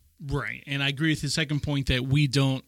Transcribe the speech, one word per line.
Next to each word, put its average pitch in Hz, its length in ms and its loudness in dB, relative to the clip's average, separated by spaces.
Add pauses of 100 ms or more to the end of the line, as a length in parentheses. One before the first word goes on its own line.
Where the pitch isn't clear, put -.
(240)
Right. 131 440 -6
And 139 160 -2
I 139 40 2
agree 143 220 0
with 151 100 0
his 143 140 -2
second 151 300 -2
point 139 240 -2
that 127 180 2
we 143 220 4
don't 135 400 2